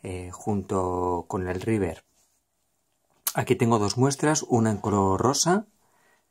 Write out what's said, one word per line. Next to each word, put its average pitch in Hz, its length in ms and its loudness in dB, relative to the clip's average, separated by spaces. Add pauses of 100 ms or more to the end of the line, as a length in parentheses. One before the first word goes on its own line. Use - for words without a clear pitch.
eh, 90 300 -8
junto 90 960 -2
con 92 180 -4
el 90 140 -4
river. 95 440 -2 (1300)
Aquí 127 200 0
tengo 117 240 2
dos 104 180 -2
muestras, 143 520 2
una 113 240 2
en 98 60 -4
color 98 420 2
rosa, 165 480 2 (640)